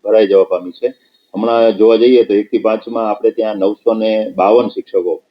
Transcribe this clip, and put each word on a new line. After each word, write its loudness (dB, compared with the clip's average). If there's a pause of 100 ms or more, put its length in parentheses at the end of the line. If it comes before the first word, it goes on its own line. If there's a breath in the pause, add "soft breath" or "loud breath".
ભરાઈ 2
જવા 4
પામી -6
છે. -8 (400)
હમણાં 0
જોવા 4
જઈએ 4
તો 0
એક -2
થી -2
પાંચમાં -4
આપણે -2
ત્યાં -6
નવસો -2
ને -2
બાવન 2
શિક્ષકો -6